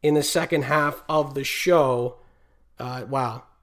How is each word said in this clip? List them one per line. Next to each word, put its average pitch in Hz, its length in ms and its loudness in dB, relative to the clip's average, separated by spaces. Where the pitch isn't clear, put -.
in 151 120 4
the 147 80 4
second 160 400 0
half 147 480 0
of 147 240 0
the 139 100 -4
show. 131 720 2
Uh, 127 280 -10
wow. 127 360 -4